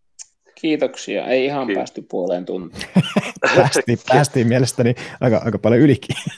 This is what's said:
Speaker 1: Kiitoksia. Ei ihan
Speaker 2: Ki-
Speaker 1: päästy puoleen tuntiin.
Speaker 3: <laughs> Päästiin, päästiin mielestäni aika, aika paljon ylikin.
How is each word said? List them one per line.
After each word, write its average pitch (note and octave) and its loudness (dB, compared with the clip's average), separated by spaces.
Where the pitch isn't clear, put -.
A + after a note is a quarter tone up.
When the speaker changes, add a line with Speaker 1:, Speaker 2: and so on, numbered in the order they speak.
Speaker 1:
Kiitoksia. C#3 -4
Ei B2+ 0
ihan C#3 -4
Speaker 2:
Ki- G2+ -2
Speaker 1:
päästy - -6
puoleen F2+ -4
tuntiin. F2+ -10
Speaker 3:
<laughs> - -4
Päästiin, C3+ 2
päästiin C3 2
mielestäni B2 2
aika, A#2+ 2
aika G2+ -2
paljon A2 4
ylikin. - 2